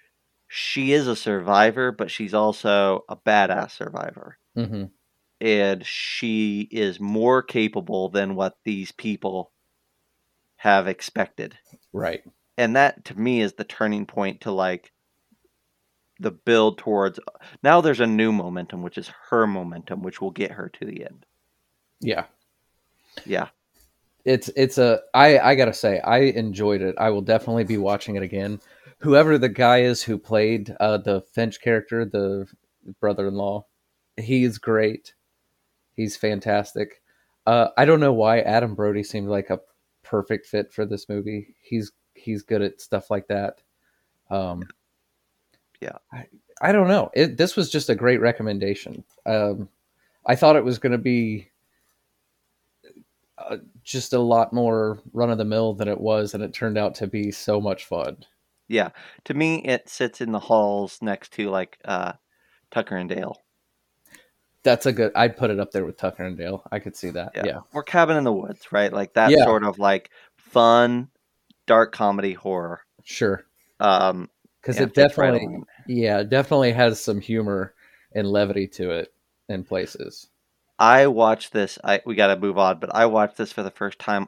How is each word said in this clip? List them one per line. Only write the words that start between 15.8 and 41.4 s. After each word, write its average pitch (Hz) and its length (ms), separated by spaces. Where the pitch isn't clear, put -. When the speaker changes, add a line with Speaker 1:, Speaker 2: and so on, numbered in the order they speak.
Speaker 1:
the 104 100
build 110 480
towards, 98 400
now 165 160
there's 147 180
a 120 80
new 110 260
momentum, 90 500
which 87 160
is 85 120
her 113 180
momentum, 90 540
which 92 180
will 95 100
get 95 220
her - 160
to - 180
the 101 180
end. - 220
Speaker 2:
Yeah. 107 240
Speaker 1:
Yeah. - 220
Speaker 2:
It's, 127 320
it's 135 220
a, 120 220
I, 143 280
I 135 160
gotta 120 180
say, 98 260
I 120 180
enjoyed 104 640
it. 92 160
I 110 120
will 104 100
definitely 113 440
be 107 140
watching 101 360
it 98 80
again. 101 380
Whoever 151 380
the 127 120
guy 123 340
is 123 220
who 110 120
played, 110 600
uh, 107 200
the 98 240
Finch 113 280
character, 117 440
the 98 420
brother-in-law, 101 680
he's 120 420
great. 110 560
He's 110 200
fantastic. 104 840
Uh, 117 320
I 131 100
don't 156 140
know 139 120
why 113 260
Adam 110 380
Brody 104 260
seemed 101 260
like 98 220
a 92 100
perfect 104 420
fit - 260
for 107 140
this 101 220
movie. 104 520